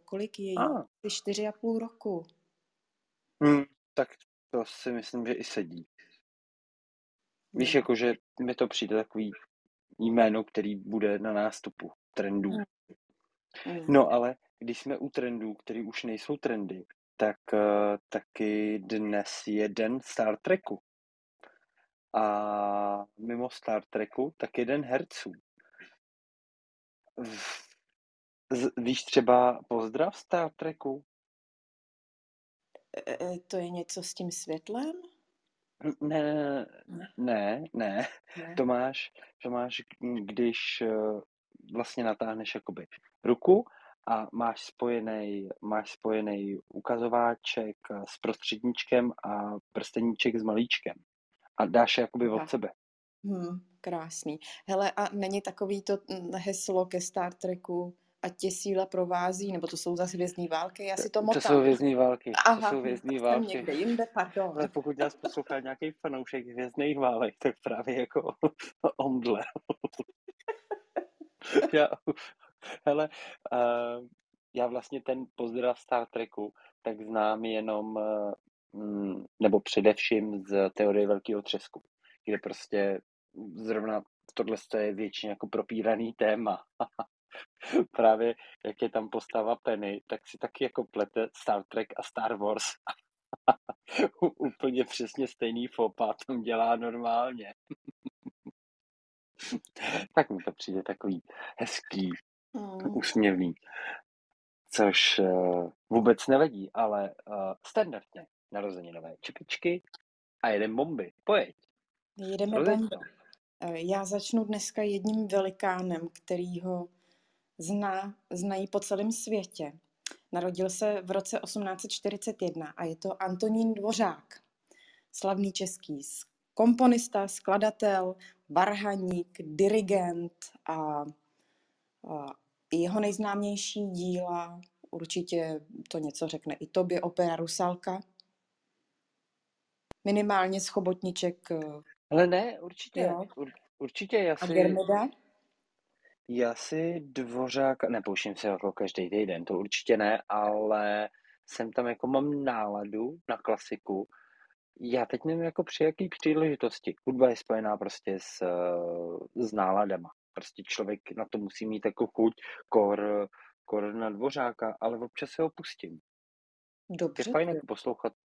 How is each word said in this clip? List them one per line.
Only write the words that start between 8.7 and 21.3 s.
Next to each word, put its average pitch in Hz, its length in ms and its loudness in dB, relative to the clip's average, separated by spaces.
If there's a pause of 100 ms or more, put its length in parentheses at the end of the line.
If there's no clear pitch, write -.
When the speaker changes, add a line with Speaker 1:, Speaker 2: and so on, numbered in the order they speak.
Speaker 2:
takový 107 340 -2 (680)
jméno, 113 440 4
který 104 320 -2
bude 101 420 0
na 107 140 -4
nástupu 104 600 -4 (220)
trendů. 101 360 0
Speaker 1:
Hmm. - 140 -2 (1000)
Hmm. 170 240 -6
Speaker 2:
No, 139 220 10
ale 123 260 2 (220)
když 120 200 -6
jsme 139 200 -6
u 143 120 -6
trendů, 117 440 -4
který 113 280 -8
už 110 220 -8
nejsou 110 320 -6
trendy, 98 480 -4 (320)
tak, 107 200 2 (180)
eh, 104 440 4 (100)
taky 107 720 -2
dnes 104 680 -2
je 107 220 2
den 113 320 0
Star 110 420 0
Treku. 190 400 0 (1300)